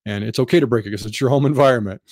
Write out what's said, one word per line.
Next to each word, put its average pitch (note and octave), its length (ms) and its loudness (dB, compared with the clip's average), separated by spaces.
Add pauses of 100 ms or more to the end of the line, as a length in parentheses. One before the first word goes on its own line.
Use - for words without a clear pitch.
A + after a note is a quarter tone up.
And G2+ 180 -6
it's A2+ 160 -6
okay D3 200 2
to C#3 80 2
break A2 180 0
it G2+ 60 -10
'cause G#2 140 -8
it's A2 140 -10
your C3+ 100 0
home C#3+ 160 2
environment. C3 560 2 (100)